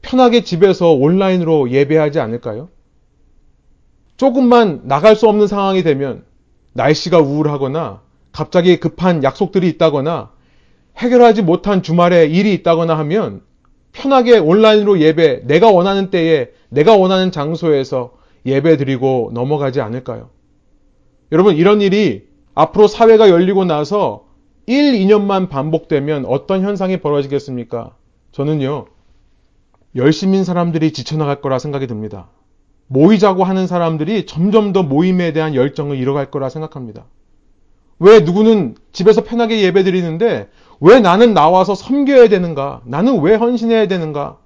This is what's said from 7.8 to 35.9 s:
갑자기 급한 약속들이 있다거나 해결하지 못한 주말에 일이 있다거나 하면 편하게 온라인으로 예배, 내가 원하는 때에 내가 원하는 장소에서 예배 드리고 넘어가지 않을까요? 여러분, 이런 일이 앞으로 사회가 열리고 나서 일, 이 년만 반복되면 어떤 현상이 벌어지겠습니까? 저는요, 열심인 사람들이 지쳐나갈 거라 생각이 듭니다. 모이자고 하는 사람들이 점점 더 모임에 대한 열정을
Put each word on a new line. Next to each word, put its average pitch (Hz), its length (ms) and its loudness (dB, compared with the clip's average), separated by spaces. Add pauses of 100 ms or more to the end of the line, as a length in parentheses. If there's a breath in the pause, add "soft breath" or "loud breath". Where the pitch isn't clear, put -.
갑자기 170 480 0
급한 170 420 -2
약속들이 185 460 -2
있다거나 151 640 -4 (680)
해결하지 240 440 4
못한 185 420 -2
주말에 175 420 2
일이 190 280 0
있다거나 165 440 -2
하면 151 460 -6 (500)
편하게 254 460 2
온라인으로 202 600 2
예배, 156 440 2
내가 165 260 2
원하는 196 400 0
때에 160 400 -2 (200 soft breath)
내가 151 260 2
원하는 185 360 0
장소에서 143 840 -4 (320)
예배 139 320 2
드리고 131 560 -4
넘어가지 135 480 -4
않을까요? 117 480 -12 (1040)
여러분, 180 240 4
이런 202 240 2
일이 190 440 0 (300)
앞으로 196 320 2
사회가 220 420 4
열리고 185 360 2
나서 151 640 -4 (380)
일, 277 300 2
이 190 100 0
년만 196 440 0
반복되면 147 760 -4
어떤 185 360 -4
현상이 190 400 -4
벌어지겠습니까? 135 920 -6 (380)
저는요, 143 540 -6 (1120)
열심인 185 480 0
사람들이 170 480 -4
지쳐나갈 143 480 -6
거라 135 180 -4
생각이 135 280 -8
듭니다. 107 420 -14 (580)
모이자고 185 560 2
하는 190 240 -2
사람들이 170 580 -4
점점 202 460 0
더 185 120 0
모임에 170 500 -2
대한 156 200 -4
열정을 143 440 -4